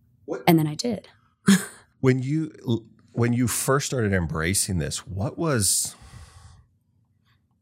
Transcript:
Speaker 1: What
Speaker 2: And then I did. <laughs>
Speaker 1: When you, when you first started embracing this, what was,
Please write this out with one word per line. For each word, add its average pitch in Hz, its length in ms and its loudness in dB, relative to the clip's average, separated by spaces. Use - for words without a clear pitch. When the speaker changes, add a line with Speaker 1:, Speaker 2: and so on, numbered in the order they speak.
Speaker 1:
What 165 240 -8
Speaker 2:
And 165 100 6
then 151 80 2
I 151 80 -6
did. 233 320 -6
<laughs> - 540 0
Speaker 1:
When 131 200 4
you, 139 640 -2
when 120 200 0
you 120 140 2
first 135 400 0
started 110 260 0
embracing 87 640 0
this, - 280 -6
what 95 320 -6
was, 135 560 0